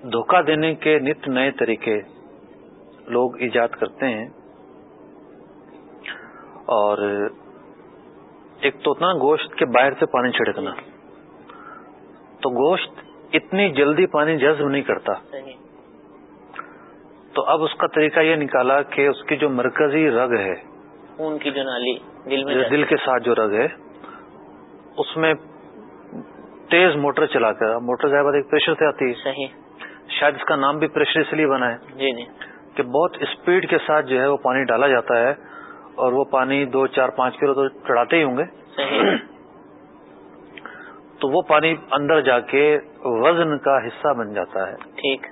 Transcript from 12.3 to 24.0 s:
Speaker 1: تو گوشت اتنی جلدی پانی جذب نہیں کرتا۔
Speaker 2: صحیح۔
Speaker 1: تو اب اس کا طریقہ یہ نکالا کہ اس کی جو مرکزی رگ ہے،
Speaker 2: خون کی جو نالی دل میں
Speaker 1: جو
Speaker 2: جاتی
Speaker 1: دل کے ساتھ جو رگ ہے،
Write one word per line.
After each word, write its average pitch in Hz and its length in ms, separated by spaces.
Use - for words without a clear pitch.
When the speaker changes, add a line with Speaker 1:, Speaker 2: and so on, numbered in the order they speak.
Speaker 1:
تو 135 100
گوشت 143 400
اتنی 196 380
جلدی 151 360
پانی 156 300
جذب 143 320
نہیں 139 140
کرتا۔ - 300
Speaker 2:
صحیح۔ 135 220
Speaker 1:
تو - 120
اب 156 180
اس 156 120
کا - 120
طریقہ 151 340
یہ 160 160
نکالا 135 460
کہ 139 260
اس 135 160
کی 151 120
جو 147 120
مرکزی 139 640
رگ 120 280
ہے، 95 160
Speaker 2:
خون 156 220
کی 147 120
جو 135 120
نالی 123 360
دل 135 140
میں 139 100
Speaker 1:
جو 131 80
Speaker 2:
جاتی 123 140
Speaker 1:
دل 147 80
کے 160 120
ساتھ 127 260
جو 117 120
رگ 110 180
ہے، 113 140